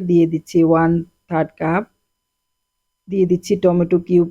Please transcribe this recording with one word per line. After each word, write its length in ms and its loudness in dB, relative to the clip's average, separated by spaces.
দিয়ে 260 2
দিচ্ছি 380 -4
ওয়ান 260 2
থার্ড 320 -4
কাপ। 260 -4
দিয়ে 180 0
দিচ্ছি 300 -2
টমেটো 440 0
কিউব 300 0